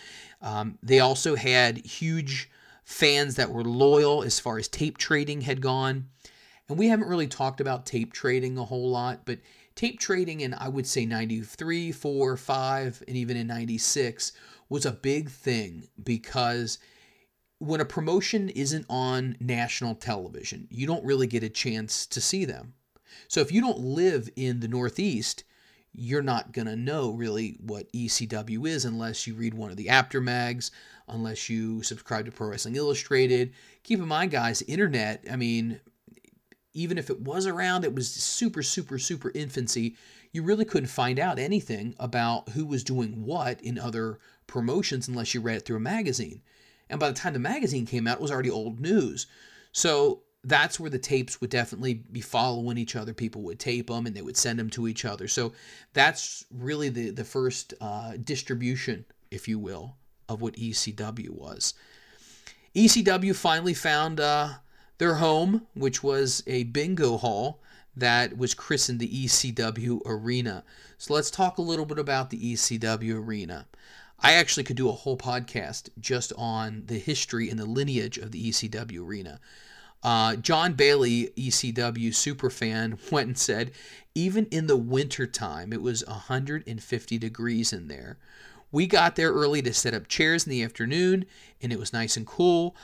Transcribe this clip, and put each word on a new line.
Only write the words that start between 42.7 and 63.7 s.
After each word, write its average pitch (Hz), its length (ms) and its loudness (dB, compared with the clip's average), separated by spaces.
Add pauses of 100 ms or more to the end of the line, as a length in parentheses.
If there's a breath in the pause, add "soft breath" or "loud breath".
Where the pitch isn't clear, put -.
doing 113 400 -2
what 135 360 -2
in 120 180 -6
other 113 400 -4 (280 soft breath)
promotions 127 640 -2
unless 120 240 -4
you 120 80 -2
read 113 160 -2
it - 80 -8
through 110 120 -2
a 107 40 -2
magazine. 135 600 -2 (460 soft breath)
And 143 120 -6
by 147 100 2
the 135 60 -4
time 175 180 -4
the 135 60 -2
magazine 143 460 0
came 117 220 -2
out, 120 100 0
it - 40 -6
was 147 100 -2
already 131 200 0
old 110 280 -4
news. 143 480 2 (440 loud breath)
So 147 500 4 (220)
that's 143 360 4
where 160 120 -8
the 131 80 -2
tapes - 420 -2
would 123 80 -4
definitely 120 460 -2 (160)
be 117 100 -8
following 120 560 0
each 117 180 -4
other. 110 180 -6
People 107 300 -6
would 90 160 -8
tape 120 300 -4
'em 117 160 -4
and 110 100 -6
they 101 60 -10
would 127 160 -4
send 117 220 0
'em 110 120 -4
to 117 160 -4
each 113 180 -4
other. 101 220 -6
So 117 260 -2 (400 loud breath)
that's - 580 2
really 139 380 -4
the, 117 200 -4
the 107 160 -8
first, - 560 -4
uh, 107 320 -8 (100)
distribution, 127 800 -4 (260)
if - 160 -10
you 110 120 -2
will, 95 380 -10 (320)
of 110 120 -4
what 117 160 -4
E 113 140 -6
C 107 200 -2
W 107 420 -8
was. - 400 -6 (1000 loud breath)
E 220 120 10
C 233 140 8
W 185 320 4
finally 170 400 2